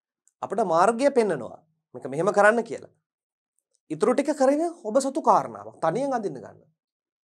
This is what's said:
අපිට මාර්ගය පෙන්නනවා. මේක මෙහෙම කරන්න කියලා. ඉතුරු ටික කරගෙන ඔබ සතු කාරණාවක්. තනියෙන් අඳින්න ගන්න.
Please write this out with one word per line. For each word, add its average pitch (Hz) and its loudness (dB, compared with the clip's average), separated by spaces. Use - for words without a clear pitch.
අපිට 208 -4
මාර්ගය 226 2
පෙන්නනවා. 180 -2
මේක 123 -14
මෙහෙම 160 -2
කරන්න 214 4
කියලා. - -12
ඉතුරු 202 0
ටික 294 0
කරගෙන 294 2
ඔබ 214 0
සතු 269 -2
කාරණාවක්. 117 0
තනියෙන් 240 -2
අඳින්න 185 -6
ගන්න. 104 -20